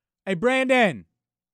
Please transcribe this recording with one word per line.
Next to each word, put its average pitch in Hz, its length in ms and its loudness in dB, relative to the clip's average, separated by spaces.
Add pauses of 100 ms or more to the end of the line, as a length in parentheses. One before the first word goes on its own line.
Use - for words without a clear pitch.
(260)
Hey, 196 80 -4
Brandon, 240 680 0 (500)